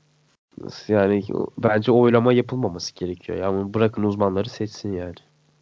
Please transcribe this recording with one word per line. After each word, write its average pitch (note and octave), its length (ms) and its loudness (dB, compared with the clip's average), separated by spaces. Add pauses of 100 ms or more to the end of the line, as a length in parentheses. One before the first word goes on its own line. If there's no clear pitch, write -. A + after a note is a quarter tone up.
(880)
Yani G2+ 360 2 (340)
bence G#2+ 340 2
oylama A#2 420 6
yapılmaması A#2+ 600 -2
gerekiyor. F2 420 -8
Yani G2 360 -2
bırakın A2 300 0
uzmanları G2+ 460 0
seçsin G#2+ 440 -8
yani. F2 220 -8 (460)